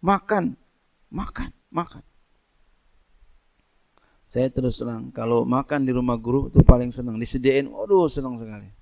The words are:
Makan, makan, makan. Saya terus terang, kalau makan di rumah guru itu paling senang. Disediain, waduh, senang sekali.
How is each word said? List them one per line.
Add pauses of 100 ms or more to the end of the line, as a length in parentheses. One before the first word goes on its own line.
Makan, (560)
makan, (160)
makan. (2250)
Saya
terus
terang,
kalau
makan
di
rumah
guru
itu
paling
senang.
Disediain,
waduh,
senang
sekali. (140)